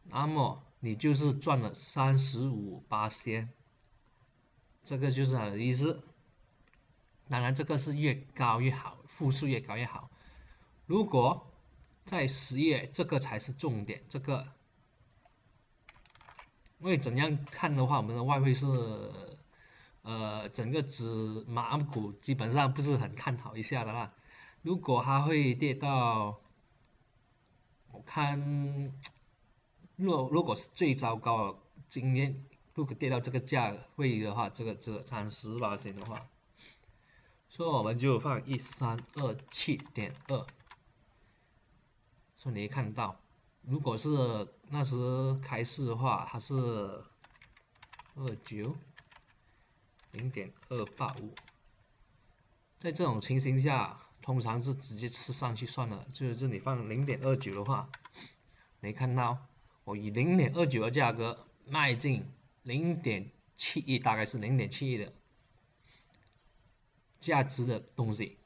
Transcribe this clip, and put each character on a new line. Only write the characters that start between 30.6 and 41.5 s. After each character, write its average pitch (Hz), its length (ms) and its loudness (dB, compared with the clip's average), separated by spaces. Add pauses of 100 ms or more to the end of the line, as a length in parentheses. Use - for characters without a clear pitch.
最 147 180 4
糟 120 220 0
糕 110 380 0
的 - 40 -18 (300)
经 131 260 0
验， 135 320 0 (260)
如 151 140 -2
果 123 80 -8
跌 131 160 -2
到 123 80 2
这 131 140 -4
个 131 80 0
价 117 360 0 (200)
位 123 240 2
的 104 120 -2
话， 107 160 0
这 117 160 -10
个， 110 120 -4
这 - 160 -8
个 104 100 -6
三 107 260 -6
十 110 300 -8
巴 101 180 -2
仙 98 200 -10
的 101 100 -10
话， 110 220 -12 (1200)
所 165 180 -4
以 165 40 2
我 123 120 4
们 113 140 2
就 123 240 4
放 135 260 -2
一 135 120 -2
三 120 440 -4 (120)
二 131 200 -2 (160)
七 - 260 0
点 - 380 -8 (140)
二。 131 180 -2 (1900)